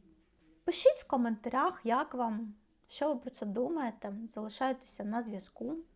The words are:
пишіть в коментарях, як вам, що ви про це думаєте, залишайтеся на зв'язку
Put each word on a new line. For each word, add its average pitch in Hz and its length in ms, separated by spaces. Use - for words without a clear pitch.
пишіть 523 360
в - 60
коментарях, 247 760
як 247 300
вам, 226 400
що - 200
ви 269 120
про 247 100
це - 160
думаєте, 220 680
залишайтеся 220 680
на 220 180
зв'язку 226 540